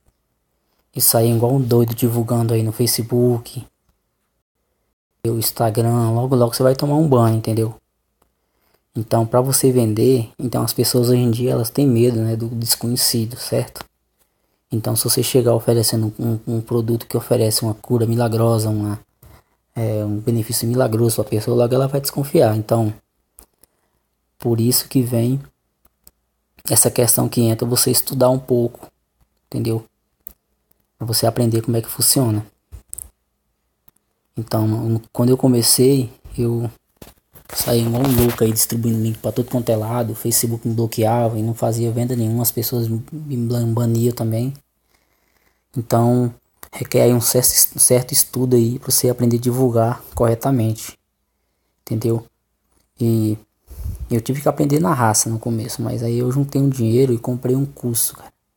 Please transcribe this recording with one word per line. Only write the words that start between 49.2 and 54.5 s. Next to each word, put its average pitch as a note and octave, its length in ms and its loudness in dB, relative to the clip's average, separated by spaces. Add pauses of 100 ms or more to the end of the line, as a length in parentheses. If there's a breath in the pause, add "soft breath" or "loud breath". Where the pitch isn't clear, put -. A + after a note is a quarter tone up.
a - 20 -8
divulgar A#2+ 640 0 (120)
corretamente, A2+ 840 0 (800)
entendeu? A2+ 460 -4 (760)
E A2 380 0 (720)
eu A#2+ 100 0
tive C#3 220 -4
que D#3 60 0
aprender D3 320 0